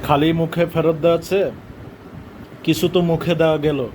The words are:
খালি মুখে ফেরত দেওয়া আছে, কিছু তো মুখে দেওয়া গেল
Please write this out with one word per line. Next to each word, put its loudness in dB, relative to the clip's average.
খালি 2
মুখে 0
ফেরত 0
দেওয়া 4
আছে, -2
কিছু 0
তো 2
মুখে 0
দেওয়া 4
গেল 0